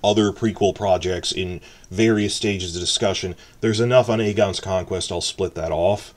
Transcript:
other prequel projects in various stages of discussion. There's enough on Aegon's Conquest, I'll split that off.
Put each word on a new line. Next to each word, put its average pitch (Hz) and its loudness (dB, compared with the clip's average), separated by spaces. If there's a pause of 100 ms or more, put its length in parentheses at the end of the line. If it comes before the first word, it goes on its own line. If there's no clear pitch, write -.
other 104 4
prequel 104 0
projects 90 0
in 90 -6 (280)
various 104 2
stages 92 -2
of 87 -6
discussion. 92 -2 (240)
There's 107 0
enough 120 4
on 113 2
Aegon's 104 0
Conquest, 92 -4
I'll 87 -4
split - -4
that 80 -4
off. 90 0